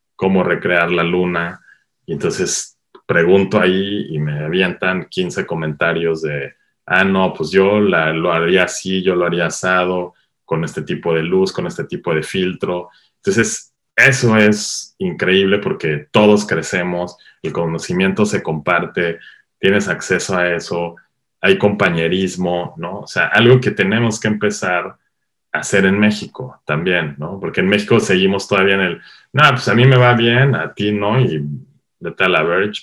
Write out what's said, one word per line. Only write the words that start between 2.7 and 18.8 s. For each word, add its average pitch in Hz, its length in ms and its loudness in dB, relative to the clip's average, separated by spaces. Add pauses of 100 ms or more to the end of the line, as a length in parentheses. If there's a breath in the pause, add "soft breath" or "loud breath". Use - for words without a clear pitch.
pregunto 95 540 2
ahí 98 500 0
y 78 100 -6
me 76 260 -4
avientan 92 640 -2
quince 90 360 -6
comentarios 82 800 -4
de, 73 300 -8 (320)
"Ah, 92 180 2
no, 95 300 2
pues 78 180 -6
yo 98 280 4
la, 85 340 2
lo 85 180 0
haría 85 320 2
así, 92 400 -4
yo 90 120 2
lo 87 100 0
haría 85 220 -2
asado, 90 640 -2 (320)
con 82 180 -4
este 78 180 -8
tipo 82 320 -4
de 80 100 0
luz, 92 280 0
con 87 160 -6
este 85 160 -8
tipo 82 320 -4
de 78 80 0
filtro". 90 640 -4 (280 soft breath)
Entonces, - 560 -2 (220)
eso 123 420 4
es - 600 2
increíble 95 640 0
porque 76 500 -4
todos 107 380 4
crecemos, 87 720 -4 (260 soft breath)
el 78 80 -4
conocimiento 90 720 0
se 104 160 -2
comparte, 85 800 -2 (400 soft breath)